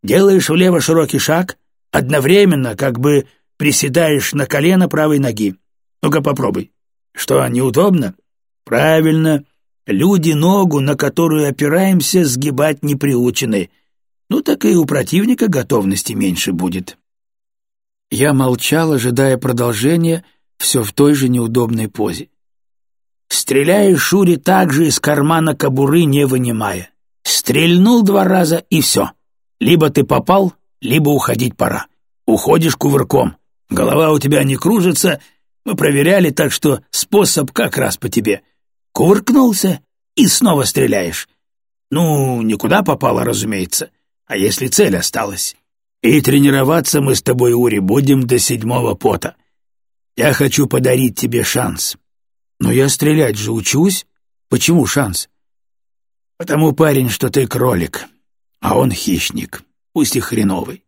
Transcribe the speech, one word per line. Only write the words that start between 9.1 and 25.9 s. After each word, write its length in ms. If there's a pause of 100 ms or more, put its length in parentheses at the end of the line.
Люди 460
ногу, 480
на 160
которую 520
опираемся, 760
сгибать 600
не 120
приучены. 760 (600)
Ну 120
так 240
и 100
у 100
противника 600
готовности 680
меньше 400
будет". 440 (1120)
Я 240
молчал, 600
ожидая 440
продолжения, 880 (340)
всё 260
в 100
той 220
же 120
неудобной 600
позе. 420 (1000)
"Стреляешь, 720
Шури, 340
также 520
из 120
кармана 560
кобуры, 500